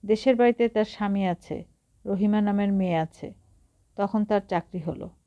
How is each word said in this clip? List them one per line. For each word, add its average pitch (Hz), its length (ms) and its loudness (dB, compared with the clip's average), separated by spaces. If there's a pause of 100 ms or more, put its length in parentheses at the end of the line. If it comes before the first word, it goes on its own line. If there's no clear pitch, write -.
দেশের 220 300 2
বাড়িতে 240 320 4
তার 220 160 0
স্বামী 202 400 -2
আছে, 175 400 -4 (420)
রহিমা 208 340 2
নামের 202 320 0
মেয়ে 185 240 0
আছে। 160 360 -4 (640)
তখন 202 280 0
তার 208 240 2
চাকরি 180 300 -4
হলো। 165 320 -8 (160)